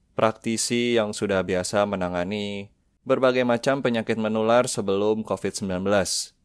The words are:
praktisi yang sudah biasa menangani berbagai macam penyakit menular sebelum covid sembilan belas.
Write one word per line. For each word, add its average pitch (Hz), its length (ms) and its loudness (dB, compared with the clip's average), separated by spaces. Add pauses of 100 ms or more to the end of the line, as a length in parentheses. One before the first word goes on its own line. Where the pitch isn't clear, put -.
(180)
praktisi 117 800 0
yang 107 160 0
sudah 95 320 0
biasa 98 400 0
menangani 101 880 -4 (320)
berbagai 127 400 2
macam 123 400 0
penyakit 113 320 0
menular 110 480 2
sebelum 107 560 0
covid 98 320 -4
sembilan 95 320 -4
belas. 98 480 0 (100)